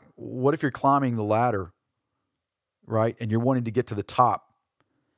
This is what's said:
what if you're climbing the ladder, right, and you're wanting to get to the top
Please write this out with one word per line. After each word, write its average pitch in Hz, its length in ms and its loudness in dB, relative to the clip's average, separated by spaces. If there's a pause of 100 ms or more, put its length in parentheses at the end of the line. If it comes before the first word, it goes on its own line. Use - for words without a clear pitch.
(160)
what 123 380 -2
if - 80 -6
you're 135 100 0
climbing 139 440 2
the 110 80 -4
ladder, 104 500 0 (1120)
right, 110 340 0
and 117 120 -6
you're 110 80 2
wanting 123 240 0
to 113 80 -6
get 120 160 -2
to 107 80 -8
the 101 80 -4
top - 500 0 (640)